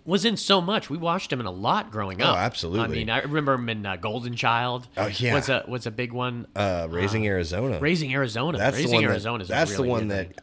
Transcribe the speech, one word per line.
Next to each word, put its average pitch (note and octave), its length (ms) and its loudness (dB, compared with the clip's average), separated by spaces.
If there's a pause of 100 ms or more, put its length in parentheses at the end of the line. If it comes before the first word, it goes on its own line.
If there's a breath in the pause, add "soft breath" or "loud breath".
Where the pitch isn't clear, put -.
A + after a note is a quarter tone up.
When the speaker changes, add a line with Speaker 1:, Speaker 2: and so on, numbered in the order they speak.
Speaker 1:
was F3 180 2
in G#3+ 140 2
so G3 240 4
much. F#3+ 260 -2
We D3 120 -4
watched E3+ 340 -2
him B2+ 60 0
in A2+ 80 -4
a F#2 40 -2
lot A#2+ 380 0
growing G2+ 320 -4
Speaker 2:
Oh, C3+ 60 4
Speaker 1:
up. D#3+ 100 4
Speaker 2:
absolutely. F#2+ 460 0
Speaker 1:
I A#2 60 0
mean, A2+ 200 -2
I A#2 120 2
remember D3 320 0
him A#2+ 160 0
in, G#2+ 180 -4
uh, F#2+ 80 -4
Golden A#2 400 -6
Child. A#2+ 600 0
Speaker 2:
Oh, G2+ 120 0
yeah. A#2 260 0
Speaker 1:
Was C#3 160 2
a, B2+ 180 2
was A#2+ 200 -6
a A2+ 40 -2
big A#2+ 220 -4
one. B2 320 -4 (100)
Speaker 2:
Uh, F#2 360 0
Raising G2 340 2
Speaker 1:
Uh, G#2 60 2
Speaker 2:
Arizona. F#2 480 0
Speaker 1:
Raising D3+ 340 2
Arizona. C3 460 0
Speaker 2:
That's A2+ 180 2
the C#3+ 60 2
Speaker 1:
Raising B2 140 2
Speaker 2:
one - 80 4
that, B2 40 4
Speaker 1:
Arizona G#2+ 340 -2
is F2+ 60 -8
a G#2 40 -2
Speaker 2:
that's D#3+ 180 2
Speaker 1:
really F#3+ 140 0
Speaker 2:
the B2 40 2
one A#2 120 2
Speaker 1:
good G#2 100 -2
Speaker 2:
that F#2+ 160 -2
Speaker 1:
thing. F2 160 -18